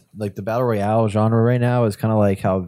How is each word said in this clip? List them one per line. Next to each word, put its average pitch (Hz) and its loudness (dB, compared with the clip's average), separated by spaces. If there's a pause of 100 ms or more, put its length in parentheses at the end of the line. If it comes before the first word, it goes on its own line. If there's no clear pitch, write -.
(160)
like, 104 -8
the 104 -10
battle 113 -2
royale 110 0
genre 110 2
right 123 2
now 123 2
is 104 -2
kinda 110 -2
like 101 2
how 95 0